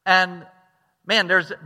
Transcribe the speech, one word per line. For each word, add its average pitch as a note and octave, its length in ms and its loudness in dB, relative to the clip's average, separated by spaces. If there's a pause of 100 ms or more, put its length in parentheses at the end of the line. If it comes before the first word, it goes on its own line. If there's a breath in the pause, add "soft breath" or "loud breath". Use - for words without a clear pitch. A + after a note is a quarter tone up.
and F3+ 400 0 (600)
man, G3 220 0
there's, F3+ 240 0 (140)